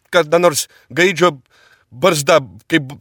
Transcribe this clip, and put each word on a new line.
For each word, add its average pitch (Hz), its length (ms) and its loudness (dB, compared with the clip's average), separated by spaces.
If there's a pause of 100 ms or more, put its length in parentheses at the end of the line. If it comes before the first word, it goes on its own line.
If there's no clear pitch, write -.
kada 165 300 0
nors 175 280 0 (220)
gaidžio 165 500 0 (560)
barzda, 151 480 2 (220)
kaip, 147 260 -2 (120)